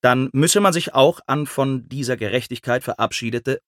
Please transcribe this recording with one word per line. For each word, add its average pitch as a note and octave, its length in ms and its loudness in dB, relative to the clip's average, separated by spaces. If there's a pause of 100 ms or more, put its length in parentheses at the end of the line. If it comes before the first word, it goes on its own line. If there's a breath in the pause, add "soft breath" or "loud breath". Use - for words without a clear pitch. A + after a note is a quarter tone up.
dann B2+ 320 2
müsse D#3+ 260 4
man G3 140 4
sich E3 200 -4
auch C3+ 320 4
an C#3+ 200 -2
von C3+ 420 -4
dieser B2+ 300 -4
Gerechtigkeit A#2+ 680 -4
verabschiedete A#2+ 840 -4